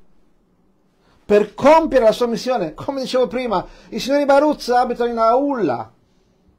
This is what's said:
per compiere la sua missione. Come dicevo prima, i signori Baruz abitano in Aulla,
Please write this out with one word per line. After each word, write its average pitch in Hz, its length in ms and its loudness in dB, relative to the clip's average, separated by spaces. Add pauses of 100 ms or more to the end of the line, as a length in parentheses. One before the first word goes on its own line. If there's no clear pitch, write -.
(1300)
per 208 280 0
compiere 285 520 4
la 220 60 6
sua 240 160 -2
missione. 220 460 -4
Come 269 280 -8
dicevo 254 260 -2
prima, 226 380 -4 (240)
i 226 100 -10
signori 277 260 -2
Baruz 277 440 2
abitano 240 400 0
in 233 80 -6
Aulla, 226 760 0 (680)